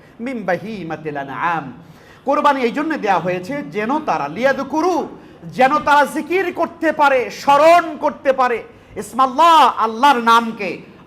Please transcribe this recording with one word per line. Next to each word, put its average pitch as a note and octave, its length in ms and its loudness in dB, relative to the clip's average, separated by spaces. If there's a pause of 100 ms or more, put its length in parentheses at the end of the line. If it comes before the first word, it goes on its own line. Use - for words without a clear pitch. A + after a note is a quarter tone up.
(200)
মিন A#3+ 220 -8
বাহিমাতিল E3+ 760 -6
আনআম।" C#3 560 -6 (520)
কোরবানি C#4+ 360 2
এই A#3+ 120 0
জন্য D4+ 260 -4
দেয়া F#3+ 200 0
হয়েছে F#3 440 -6
যেন G#3+ 360 -4
তারা, D#3+ 300 -4
লিয়াযকুরু, C#4 800 -2 (360)
যেন B3+ 340 2
তারা D4 260 4
জিকির D#4+ 480 -4
করতে E4 400 -2
পারে, C4+ 380 2
স্মরণ D#4 680 4
করতে C#4+ 320 -2
পারে, B3 300 -2 (340)
ইসমাল্লাহ, C4 800 4
আল্লাহর A#3 420 2
নামকে, A3+ 600 0 (280)